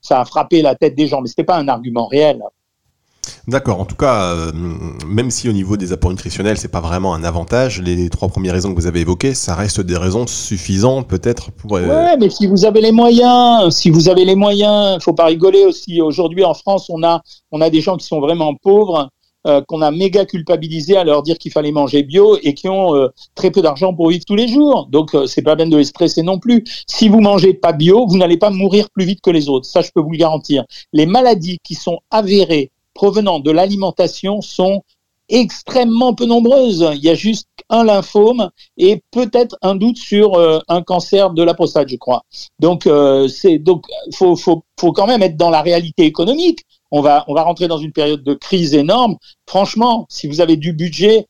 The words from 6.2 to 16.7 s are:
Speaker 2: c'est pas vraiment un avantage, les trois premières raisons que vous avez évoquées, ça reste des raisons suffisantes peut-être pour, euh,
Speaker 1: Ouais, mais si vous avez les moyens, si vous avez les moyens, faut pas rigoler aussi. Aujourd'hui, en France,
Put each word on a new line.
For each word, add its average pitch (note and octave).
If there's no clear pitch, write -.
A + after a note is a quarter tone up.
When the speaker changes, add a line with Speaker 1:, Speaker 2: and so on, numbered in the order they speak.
Speaker 2:
c'est -
pas F#2+
vraiment F2
un D#2+
avantage, F#2
les F2
trois -
premières F#2
raisons F#2
que E2+
vous E2+
avez E2+
évoquées, F2+
ça G2
reste G2+
des F2
raisons F#2+
suffisantes A2
peut-être A2
pour, G#2+
euh, F#2
Speaker 1:
Ouais, D#4+
mais G#3
si G3+
vous F#3+
avez G#3+
les A3
moyens, A#3+
si -
vous D#3+
avez F#3
les F#3+
moyens, G3+
faut F3
pas E3
rigoler F#3+
aussi. E3+
Aujourd'hui, E3
en E3
France, G3